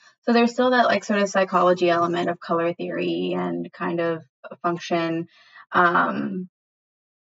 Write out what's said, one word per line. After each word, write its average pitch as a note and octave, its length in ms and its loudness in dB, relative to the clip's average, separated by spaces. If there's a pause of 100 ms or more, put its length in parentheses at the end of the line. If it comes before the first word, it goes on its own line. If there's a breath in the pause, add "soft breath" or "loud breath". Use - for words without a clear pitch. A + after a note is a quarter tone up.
(240 soft breath)
So - 100 0
there's A#3 200 4
still B3+ 180 2
that, B3 140 4
like, G3+ 180 2
sort G#3 160 0
of G3+ 100 2
psychology F3+ 600 2
element E3+ 400 0
of F3 100 -6
color E3+ 340 -2
theory F3+ 640 -4
and F3 360 -6
kind F3 260 -4
of E3 240 -2 (400)
function, E3+ 640 -2 (460 soft breath)
um, F3+ 760 0 (880)